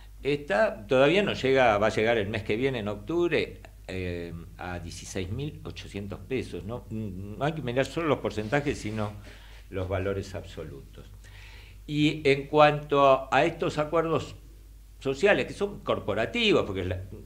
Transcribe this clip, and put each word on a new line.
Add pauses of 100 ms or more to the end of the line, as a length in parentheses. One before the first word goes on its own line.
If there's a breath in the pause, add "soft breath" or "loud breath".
(220 loud breath)
está,
todavía
no
llega,
va
a
llegar
el
mes
que
viene,
en
octubre, (260)
eh, (260)
a
dieciséis
mil
ochocientos
pesos,
¿no?
No
hay
que
mirar
solo
los
porcentajes,
sino (580 loud breath)
los
valores
absolutos. (800 loud breath)
Y
en
cuanto
a
estos
acuerdos (640)
sociales,
que
son
corporativos,
porque
la, (220)